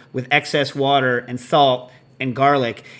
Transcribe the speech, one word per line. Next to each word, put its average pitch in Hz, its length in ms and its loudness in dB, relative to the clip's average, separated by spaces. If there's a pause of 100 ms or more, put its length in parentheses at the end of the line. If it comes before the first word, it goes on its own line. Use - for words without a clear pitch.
(120)
with 127 180 -8
excess 147 440 0
water 135 440 0
and 123 220 -10
salt 135 500 2 (300)
and 131 140 -4
garlic. 135 500 0 (160)